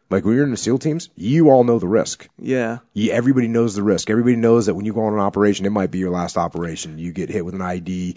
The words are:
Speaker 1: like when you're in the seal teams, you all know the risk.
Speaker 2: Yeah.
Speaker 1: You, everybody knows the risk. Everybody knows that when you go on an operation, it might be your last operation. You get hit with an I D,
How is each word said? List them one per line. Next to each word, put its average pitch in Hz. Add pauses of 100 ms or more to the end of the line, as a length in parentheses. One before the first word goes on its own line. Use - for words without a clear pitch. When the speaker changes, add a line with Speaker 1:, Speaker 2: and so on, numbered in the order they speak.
(100)
Speaker 1:
like 95
when 107
you're 143
in 139
the 107
seal 123
teams, 156
you 147
all 127
know 117
the 90
risk. - (100)
Speaker 2:
Yeah. 120 (140)
Speaker 1:
You, 107
everybody 120
knows 117
the 101
risk. 101
Everybody 120
knows 117
that 101
when 98
you 107
go 110
on 107
an 107
operation, 101
it 101
might 98
be 90
your 92
last 87
operation. 82
You 85
get 82
hit 95
with 90
an 95
I 90
D, 90